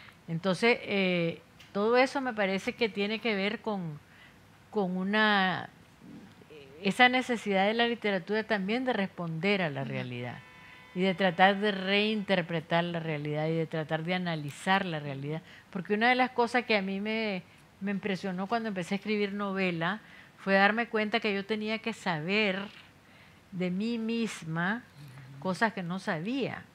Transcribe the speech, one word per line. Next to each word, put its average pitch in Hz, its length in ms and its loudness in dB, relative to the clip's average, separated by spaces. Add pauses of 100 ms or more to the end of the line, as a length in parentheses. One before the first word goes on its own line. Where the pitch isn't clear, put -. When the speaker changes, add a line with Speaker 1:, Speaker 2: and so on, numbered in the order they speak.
(280)
Speaker 1:
Entonces, 185 560 2
eh, 180 580 0 (320)
todo 226 240 2
eso 269 240 4
me 254 120 -4
parece 196 400 -2
que 233 140 0
tiene 202 320 -2
que 220 160 -2
ver 202 240 -2
con, 175 400 -6 (720)
con 185 260 0
una, 196 720 2 (1120)
esa 196 280 6
necesidad 214 580 2
de 220 60 2
la 233 140 2
literatura 214 560 0
también 214 420 -2
de 247 80 0
responder 185 680 0
a 165 80 0
la 135 120 -4
Speaker 2:
Ujú. 135 100 -6
Speaker 1:
realidad 123 460 -6 (580)
y 180 60 0
de 190 120 4
tratar 190 460 6
de 208 120 2
reinterpretar 190 1160 2
la 170 160 -4
realidad 151 460 -2
y 160 60 0
de 160 140 0
tratar 160 380 -4
de 180 100 -2
analizar 180 720 0
la 160 160 -4
realidad. 143 400 -6 (280)
Porque 185 240 -4
una 220 160 4
de 254 60 6
las 247 160 2
cosas 240 320 2
que 220 140 2
a 196 40 2
mí 196 200 -4
me, 214 420 -4 (380)
me 202 100 -4
impresionó 196 560 -4
cuando 226 220 -2
empecé 185 260 -2
a - 20 -2
escribir 208 360 -2
novela 190 640 -2 (380)
fue 190 160 0
darme 214 340 6
cuenta 214 320 0
que 214 140 0
yo 196 120 -2
tenía 214 340 -4
que 226 120 -6
saber 190 680 0 (920)
de 180 200 -2
mí 226 260 -2
misma 220 840 -4 (560)
cosas 185 340 0
que 190 100 -8
no 180 160 -6
sabía. 202 640 -4 (120)